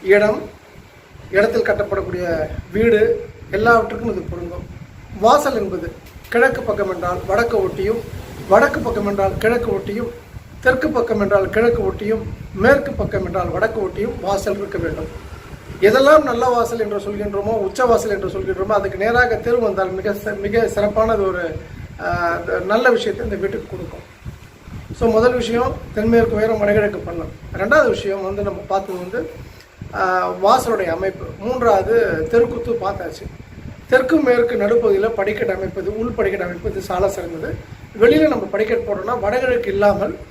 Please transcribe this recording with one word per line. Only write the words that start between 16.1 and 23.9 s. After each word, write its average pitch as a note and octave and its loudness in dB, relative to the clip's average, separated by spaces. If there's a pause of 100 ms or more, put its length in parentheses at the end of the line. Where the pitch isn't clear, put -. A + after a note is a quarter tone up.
நல்ல B3 0
வாசல் A#3 0
என்று G#3 -2
சொல்கின்றோமோ, G3+ -4
உச்ச G#3 0
வாசல் A3+ 4
என்று F#3+ -2
சொல்கின்றோமோ, F#3+ -4
அதுக்கு G3 0
நேராக A#3 2
தெரு A#3 0
வந்தால் F#3+ 0
மிக F#3+ -4
ச-, G3+ -6
மிக G#3 2
சிறப்பானது G#3 2
ஒரு, F3 -4 (440)
ஆஹ், F3 -2
நல்ல A3 2
விஷயத்தை A3+ 0
இந்த G3+ -4
வீட்டுக்கு G3 -4
கொடுக்கும். - -12 (1000)